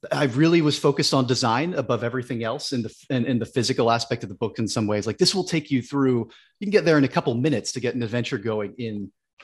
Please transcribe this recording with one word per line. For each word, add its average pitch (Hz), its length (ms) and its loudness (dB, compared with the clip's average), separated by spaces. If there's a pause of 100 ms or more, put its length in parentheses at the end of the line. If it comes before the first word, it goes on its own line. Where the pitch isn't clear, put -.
(120)
I 147 120 0
really 156 400 4
was 147 160 2
focused 143 340 2
on 131 140 2
design 127 480 0
above 120 280 -2
everything 120 400 -4
else 123 300 -6
in 123 80 -2
the, 107 140 -8 (160)
in, 123 140 0
in 123 120 0
the 110 80 -2
physical 120 460 2
aspect 117 320 0
of 101 60 -8
the 98 60 -14
book - 220 -6
in 113 100 -2
some 107 200 -2
ways. 104 180 0
Like, 107 140 -4
this 185 160 2
will 180 80 0
take 165 260 -4
you 127 140 0
through, 127 440 0 (320)
you 208 60 -8
can 202 60 -4
get 185 140 4
there 160 120 6
in 143 60 6
a 131 40 2
couple 127 280 0
minutes 127 380 0
to 120 80 -6
get 135 120 -2
an 120 80 -4
adventure 120 380 -4
going 104 400 -4
in 104 320 -8 (320)